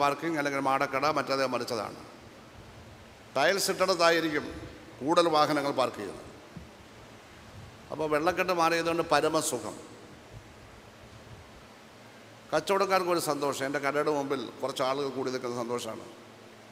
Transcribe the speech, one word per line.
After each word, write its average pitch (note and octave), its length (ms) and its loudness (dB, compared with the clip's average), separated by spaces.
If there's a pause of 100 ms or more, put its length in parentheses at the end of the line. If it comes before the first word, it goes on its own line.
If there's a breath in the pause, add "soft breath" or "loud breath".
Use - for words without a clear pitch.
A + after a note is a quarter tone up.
പാർക്കിംഗ്, D3 400 0
അല്ലെങ്കിൽ C#3 300 0
മാടക്കട, C3+ 340 2 (140)
മറ്റേത് C3+ 260 0 (100)
മറിച്ചതാണ്. A#2 460 -4 (1400)
ടൈൽസ് F3 360 2
ഇട്ടിടത്തായിരിക്കും E3 760 2 (540)
കൂടുതൽ E3+ 260 4 (100)
വാഹനങ്ങൾ C#3+ 440 4
പാർക്ക് A#2+ 200 0
ചെയ്യുന്നത്. F2+ 240 -8 (1700)
അപ്പോൾ D#3 220 -4
വെള്ളക്കെട്ട് F3+ 480 2
മാറിയതുകൊണ്ട് E3 500 2
പരമസുഖം. C#3+ 640 2 (2750)
കച്ചവടക്കാർക്ക് F#3+ 640 2
ഒരു D#3+ 140 0
സന്തോഷം, C#3 380 0
എൻ്റെ C#3+ 160 -2
കടയുടെ D3 340 2
മുമ്പിൽ C#3 220 -2 (220)
കുറച്ച് C3 260 -4
ആളുകൾ C3+ 300 -2
കൂടി C3 160 -2
നിൽക്കുന്ന B2 280 -4
സന്തോഷമാണ്. A2+ 440 -6 (640)